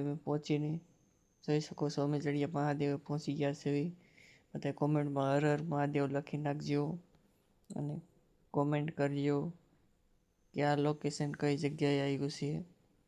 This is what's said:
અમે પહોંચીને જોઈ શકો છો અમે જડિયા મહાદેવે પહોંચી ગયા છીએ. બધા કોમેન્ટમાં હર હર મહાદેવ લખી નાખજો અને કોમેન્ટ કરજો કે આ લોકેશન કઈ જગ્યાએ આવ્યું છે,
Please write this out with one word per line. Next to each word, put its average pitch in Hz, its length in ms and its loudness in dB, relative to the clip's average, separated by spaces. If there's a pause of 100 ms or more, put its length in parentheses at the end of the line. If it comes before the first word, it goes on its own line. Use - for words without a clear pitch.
અમે 143 100 -2 (100)
પહોંચીને 151 460 0 (720)
જોઈ 151 220 2
શકો - 260 -4
છો 147 140 0
અમે 147 180 2
જડિયા 143 320 0
મહાદેવે 143 400 2 (100)
પહોંચી 147 340 -2
ગયા 143 200 0
છીએ. 143 240 0 (680)
બધા 143 300 -4
કોમેન્ટમાં 147 520 2
હર 143 180 4
હર 147 120 2 (100)
મહાદેવ 143 320 2 (100)
લખી 143 320 -4
નાખજો 147 360 0 (960)
અને 147 160 -4 (600)
કોમેન્ટ 147 420 0
કરજો 143 380 2 (1160)
કે 135 60 -2 (100)
આ 147 60 2 (100)
લોકેશન 147 440 -2 (100)
કઈ 147 220 2
જગ્યાએ 143 440 2
આવ્યું 139 320 -2
છે, 143 120 -2 (580)